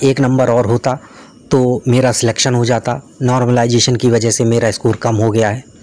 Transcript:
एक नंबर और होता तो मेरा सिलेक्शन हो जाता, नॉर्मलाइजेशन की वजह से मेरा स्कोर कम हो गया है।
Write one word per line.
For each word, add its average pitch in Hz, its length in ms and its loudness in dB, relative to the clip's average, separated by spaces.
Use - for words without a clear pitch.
एक 135 160 2
नंबर 131 300 2
और 117 180 2
होता 127 300 -2
तो 127 360 2
मेरा 123 240 2
सिलेक्शन 120 440 -2
हो 120 100 0
जाता, 120 360 -2
नॉर्मलाइजेशन 123 720 0
की 120 140 0
वजह 113 220 0
से 120 140 -2
मेरा 113 260 0
स्कोर 110 260 -2
कम 117 180 -2
हो 107 160 0
गया 110 180 0
है। 123 140 -6